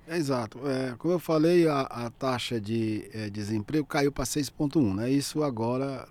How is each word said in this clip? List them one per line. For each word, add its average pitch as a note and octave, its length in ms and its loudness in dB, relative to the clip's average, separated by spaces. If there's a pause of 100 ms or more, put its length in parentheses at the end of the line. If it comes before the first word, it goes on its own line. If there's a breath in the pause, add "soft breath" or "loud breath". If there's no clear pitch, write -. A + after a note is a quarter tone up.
É, E3+ 100 -4
exato. B2+ 480 -2
É, C3 320 -2
como E3+ 160 0
eu F3 60 2
falei, E3 480 6
a, C#3+ 140 2
a A#2+ 280 -6
taxa B2 500 -2
de, A2 540 -2
é, A2 160 -6
desemprego G#2+ 560 -2
caiu C#3+ 260 2
pra C3+ 140 -4
seis D3 240 -2
ponto D3+ 300 0
um, G#2 140 4
né? A2+ 160 -2
Isso C#3+ 320 0
agora C3 680 -2